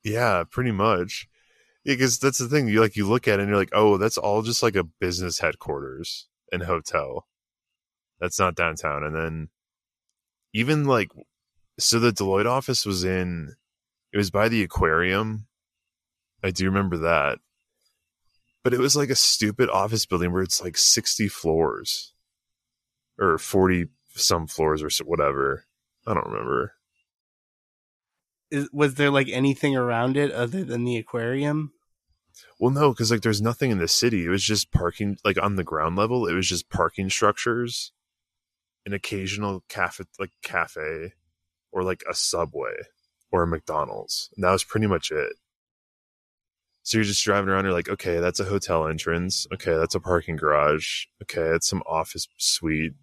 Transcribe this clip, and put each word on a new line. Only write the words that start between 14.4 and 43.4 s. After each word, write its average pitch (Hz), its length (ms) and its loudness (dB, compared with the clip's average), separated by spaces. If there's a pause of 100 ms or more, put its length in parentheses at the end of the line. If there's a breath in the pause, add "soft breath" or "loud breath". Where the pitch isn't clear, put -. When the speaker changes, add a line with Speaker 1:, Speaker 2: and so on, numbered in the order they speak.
Speaker 1:
the 113 120 2
aquarium. 95 840 0 (960)
I 95 80 -2
do 90 140 -2
remember 95 320 0
that. 78 420 2 (1200)
But 123 100 2
it 123 60 2
was, 139 180 4
like, 143 120 0
a 131 60 0
stupid - 540 2
office 107 360 0
building 87 280 0
where 92 100 0
it's, - 180 -2
like, 87 160 -8
sixty - 520 2
floors 80 840 -2 (1040)
or 85 200 2
forty 92 500 2 (280)
some 82 320 0
floors 78 360 0
or 76 60 -6
so, - 160 -4
whatever. 69 600 0 (400)
I 113 80 -4
don't - 140 -2
remember. 60 460 -4 (1800)
Speaker 2:
Is, 143 220 -2
was 143 220 2
there, 143 160 4
like, 139 180 4
anything 139 460 2
around 123 420 2
it 143 140 2
other 123 320 -2
than 120 200 -4
the 123 140 -2
aquarium? 139 760 -2 (880 loud breath)
Speaker 1:
Well, 123 120 2
no, 139 220 4
'cause, 113 180 0
like, 113 100 2
there's 104 200 2
nothing 120 280 0
in 107 80 2
the 82 100 0
city. 110 380 2
It 85 40 -2
was 95 140 0
just - 280 0
parking, 98 520 0
like, 98 140 2
on 98 180 0
the 92 80 -2
ground 80 340 -2
level, 113 280 0
it 85 80 -2
was 90 160 0
just 87 200 -4
parking 92 420 -2
structures, 120 800 0 (960)
an 101 80 -8
occasional 98 760 -4
cafe, 90 360 -4 (120)
like, 95 140 -6 (100)
cafe, 80 720 -6 (580)
or, 92 120 -4
like, 92 260 -4
a 87 60 -4
Subway 73 580 -4 (580)
or 87 120 2